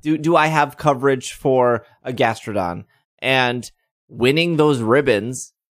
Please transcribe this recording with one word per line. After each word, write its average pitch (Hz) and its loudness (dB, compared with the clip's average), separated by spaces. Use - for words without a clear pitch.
do, 151 0
do 156 0
I 156 4
have 147 0
coverage 135 0
for 123 0
a 131 -10
Gastrodon?" 107 -2
And 123 -2
winning 160 0
those 147 2
ribbons 123 0